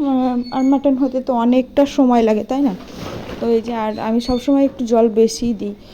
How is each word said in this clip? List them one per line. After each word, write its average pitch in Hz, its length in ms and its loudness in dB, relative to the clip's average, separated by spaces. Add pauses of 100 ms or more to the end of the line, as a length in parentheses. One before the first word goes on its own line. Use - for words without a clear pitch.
আহ, 254 560 -2
আর 262 60 0
মাটন 277 340 2
হতে 262 240 -2
তো 262 120 -2
অনেকটা 247 520 2
সময় 247 380 4
লাগে, 214 200 2
তাই 262 180 -2
না? 214 140 0 (640)
তো 233 80 -4
এই 226 140 2
যে, 240 120 -8
আর 220 260 -4
আমি 226 220 -2
সবসময় 277 440 0
একটু 262 200 -4
জল 226 240 4
বেশিই 220 440 0
দিই। 202 200 -8 (200)